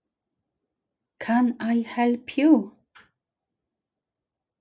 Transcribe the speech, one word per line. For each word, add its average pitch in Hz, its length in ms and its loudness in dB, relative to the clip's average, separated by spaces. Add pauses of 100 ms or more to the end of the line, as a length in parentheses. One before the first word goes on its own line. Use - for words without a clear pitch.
(1200)
Can 240 360 0 (220)
I 226 80 -2
help 240 540 -4
you? 269 380 2 (1800)